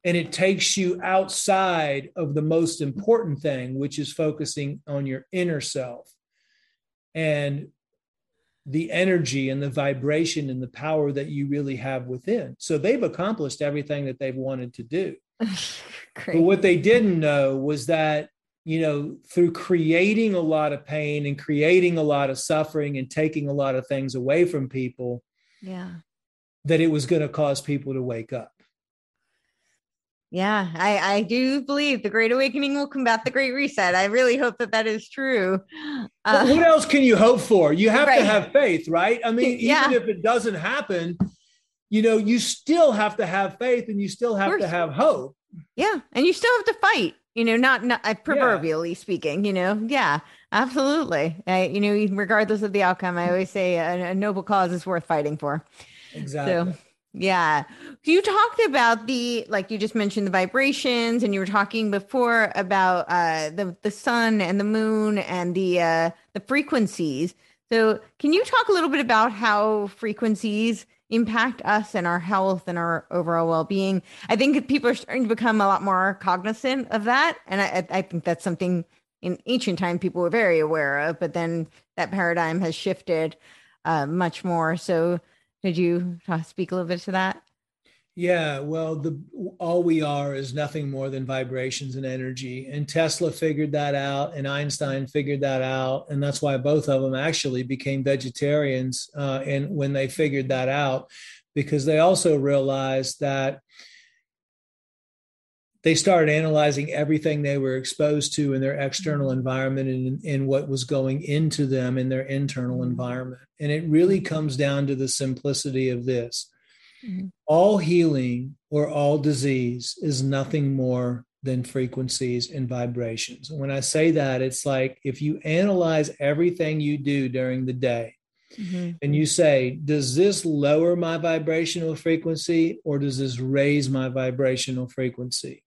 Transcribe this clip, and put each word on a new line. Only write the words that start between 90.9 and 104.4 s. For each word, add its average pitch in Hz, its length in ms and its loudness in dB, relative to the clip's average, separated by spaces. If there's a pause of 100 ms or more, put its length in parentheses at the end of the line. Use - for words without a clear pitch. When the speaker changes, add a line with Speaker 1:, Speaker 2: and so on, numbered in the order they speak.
Speaker 1:
than 131 160 -6
vibrations 131 720 -6
and 135 80 -6
energy. 131 600 -8
And 147 200 -6
Tesla 165 420 0
figured 151 440 -2
that 147 200 -2
out, 139 420 -4
and 139 120 -6
Einstein 139 580 -4
figured 143 360 -2
that 135 200 0
out. 131 480 -2
And 143 140 -2
that's 143 180 -2
why 143 140 0
both 143 320 2
of 135 140 2
them 135 120 -2
actually 135 500 -2
became 135 420 -4
vegetarians, 135 1120 -2
uh, 135 280 -4
and 143 240 -4
when 139 220 -2
they 135 160 0
figured 139 400 -2
that 131 220 0
out, 135 400 -2 (440)
because 143 300 -2
they 156 160 4
also 170 380 6
realized 135 800 0
that 139 400 -2 (2250)